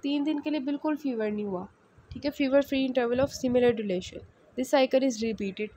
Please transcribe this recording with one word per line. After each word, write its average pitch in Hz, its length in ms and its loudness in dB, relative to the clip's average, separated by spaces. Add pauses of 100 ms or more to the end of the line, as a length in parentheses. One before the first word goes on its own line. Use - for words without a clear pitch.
तीन 285 220 0
दिन 302 160 0
के 302 100 -4
लिए 302 100 -2
बिल्कुल 285 360 -2
फीवर 226 340 -2
नहीं 208 140 -4
हुआ, 190 240 -6 (440)
ठीक - 120 -12
है। 294 60 0
Fever 277 300 4
free 269 280 0
interval 247 320 0
of 277 100 2 (140)
similar 247 280 4
duration, 196 460 -4 (400)
this 254 160 0
cycle 262 340 6
is 220 160 -2
repeated। 214 520 -4